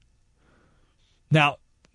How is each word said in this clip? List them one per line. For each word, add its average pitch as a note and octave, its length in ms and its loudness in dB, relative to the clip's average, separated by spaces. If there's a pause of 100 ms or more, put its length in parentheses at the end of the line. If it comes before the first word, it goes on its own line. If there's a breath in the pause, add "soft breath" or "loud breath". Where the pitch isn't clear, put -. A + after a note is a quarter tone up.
(1300)
Now, D3 260 0 (380)